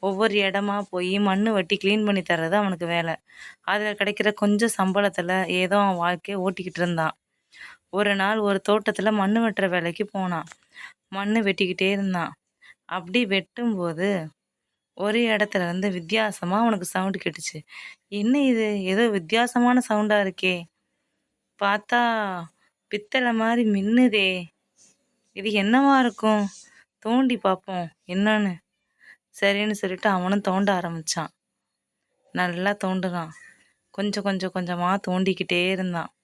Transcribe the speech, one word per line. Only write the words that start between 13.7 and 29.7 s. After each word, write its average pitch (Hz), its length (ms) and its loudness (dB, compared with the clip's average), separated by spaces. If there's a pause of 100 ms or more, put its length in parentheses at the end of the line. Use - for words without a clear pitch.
ஒரு 214 260 0
இடத்துல 208 440 0
இருந்து 185 260 -2
வித்தியாசமா 185 720 -2
அவனுக்கு 220 260 0
சவுண்டு 190 320 -2
கேட்டுச்சு. 160 420 -8 (480)
"என்ன 214 320 0
இது? 220 420 2
ஏதோ 190 260 2
வித்தியாசமான 240 800 2
சவுண்டா 214 320 2
இருக்கே. 185 420 -2 (1000)
பார்த்தா 208 380 0 (880)
பித்தளை 240 440 -2
மாதிரி 226 380 2
மின்னுதே. 202 760 2 (880)
இது 196 180 -6
என்னவா 247 480 4
இருக்கும்? 214 500 2 (500)
தோண்டி 247 380 2
பார்ப்போம் 185 540 -2 (160)
என்னன்னு." 202 480 2 (840)
சரின்னு 202 300 0